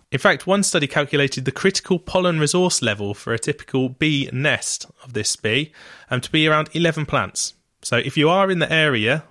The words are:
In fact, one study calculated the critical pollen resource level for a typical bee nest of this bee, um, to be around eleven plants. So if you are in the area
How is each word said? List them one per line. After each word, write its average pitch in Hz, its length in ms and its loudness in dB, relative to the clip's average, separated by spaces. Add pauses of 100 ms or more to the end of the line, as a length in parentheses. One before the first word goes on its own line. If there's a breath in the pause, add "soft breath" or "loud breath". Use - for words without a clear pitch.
(120)
In 139 80 -2
fact, 180 280 2
one 196 160 4
study 151 240 0
calculated 143 580 0
the 135 80 -2
critical - 460 0
pollen 180 400 0
resource 180 420 2
level 104 320 -2
for - 200 -6
a 117 60 -2
typical 131 500 -2
bee 143 440 -2
nest 131 520 -2 (180)
of 123 100 -16
this 107 220 -2
bee, 131 360 -2 (380 loud breath)
um, 127 120 -2
to - 100 -10
be 156 160 2
around 151 260 2
eleven 160 320 0
plants. - 480 -4 (300)
So 120 140 0
if 127 200 -2
you 151 120 4
are 190 200 2
in 180 100 0
the 151 120 0
area 147 600 2